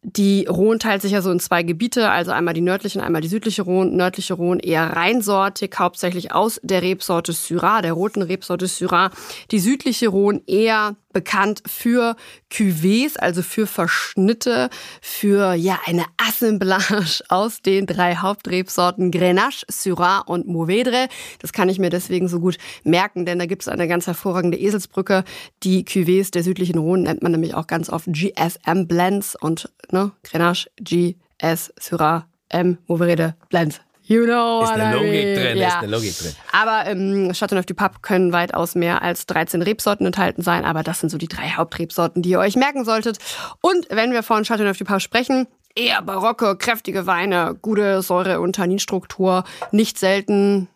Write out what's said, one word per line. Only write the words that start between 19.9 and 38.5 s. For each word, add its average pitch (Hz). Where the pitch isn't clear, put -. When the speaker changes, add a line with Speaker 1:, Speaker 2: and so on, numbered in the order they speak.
Speaker 1:
und 175
Mourvèdre. 220
Das -
kann 185
ich 190
mir 180
deswegen 180
so 175
gut 180
merken, 180
denn 175
da 175
gibt's -
eine -
ganz 175
hervorragende 175
Eselsbrücke. 190
Die 185
Cuvées 185
der 175
südlichen 180
Rhône 170
nennt -
man 170
nämlich 165
auch 160
ganz 165
oft 160
G 165
S 165
M 175
Blends 185
und, 165
ne, 196
Grenache, 170
G 175
S, 165
Syrah, 160
M, 175
Mourvèdre 165
Blends. 165
You 226
know 233
Speaker 2:
Ist 226
Speaker 1:
what 220
Speaker 2:
eine 220
Speaker 1:
I -
Speaker 2:
Logik 208
Speaker 1:
mean. 202
Speaker 2:
drin, 123
Speaker 1:
Ja. 180
Speaker 2:
ist 175
eine 110
Logik 104
drin. 82
Speaker 1:
Aber 220
im 190
Chateauneuf 190
du 190
Pape -
können 185
weitaus 175